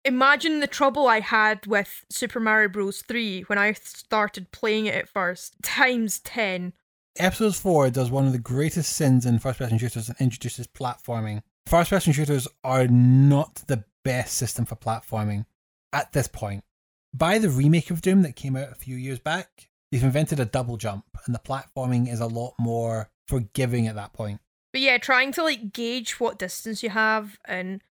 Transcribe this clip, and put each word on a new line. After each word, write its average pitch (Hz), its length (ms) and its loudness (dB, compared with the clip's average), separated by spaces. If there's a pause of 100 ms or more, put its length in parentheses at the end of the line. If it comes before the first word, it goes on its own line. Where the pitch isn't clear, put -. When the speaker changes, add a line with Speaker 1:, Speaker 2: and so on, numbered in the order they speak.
Speaker 1:
Imagine 285 560 2
the 285 80 0
trouble 277 400 2
I 226 120 4
had 214 460 0
with 202 460 -2
Super 240 280 -6
Mario 214 300 4
Bros. 196 320 -4
three 220 420 -6
when 202 140 -2
I 208 160 2
started - 760 -4
playing 214 340 -2
it 208 100 -2
at - 140 -6
first, 180 540 -6
times 247 560 0
ten. 185 540 -6 (440)
Speaker 2:
Episode 190 380 0
four 151 340 4
does 123 220 0
one 135 160 2
of 131 60 4
the 127 40 -2
greatest 139 560 -2
sins 127 320 4
in 120 140 4
first-person 120 400 -2
shooters 117 300 -4
and - 100 -10
introduces 123 480 -2
platforming. 113 760 -6 (240)
First-person 170 480 4
shooters 143 340 0 (160)
are 127 240 2
not 131 800 6
the 120 160 -2 (200)
best 127 320 -2
system 117 300 -4
for - 100 -10
platforming 107 680 -4 (460)
at - 220 -4
this - 140 0
point. 101 360 -10 (500)
By 170 260 2
the 214 100 2
remake 147 400 4
of 170 120 -4
Doom 190 220 6
that 139 120 -2
came 131 200 -6
out 135 160 -8
a - 40 -20
few 127 220 -14
years 127 200 -8
back, - 520 -8 (220)
they've 123 120 2
invented 143 360 2
a 123 60 0
double 120 320 -4
jump, 101 280 -8 (200)
and 120 80 -2
the 117 60 -4
platforming 127 720 -2
is 113 80 -6
a 117 80 -4
lot 117 320 -8
more 117 500 -4 (180)
forgiving 120 600 -2
at 107 80 -6
that 104 180 -12
point. 104 260 -8 (320)
Speaker 1:
But 262 100 -4
yeah, 262 180 4
trying 262 320 0
to, 349 100 -4
like, 240 320 -2
gauge 233 460 -6
what 226 180 -2
distance 196 460 -8
you 226 60 -4
have 220 560 -2
and 185 360 -8 (160)